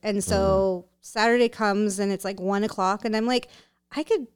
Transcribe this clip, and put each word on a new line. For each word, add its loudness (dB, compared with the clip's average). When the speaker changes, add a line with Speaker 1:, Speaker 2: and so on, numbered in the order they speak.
Speaker 1:
And -2
so 2
Speaker 2:
Mm-hmm. -20
Speaker 1:
Saturday 2
comes, 0
and 0
it's, -6
like, -6
one 0
o'clock, -2
and -2
I'm 0
like, -2
"I -4
could 0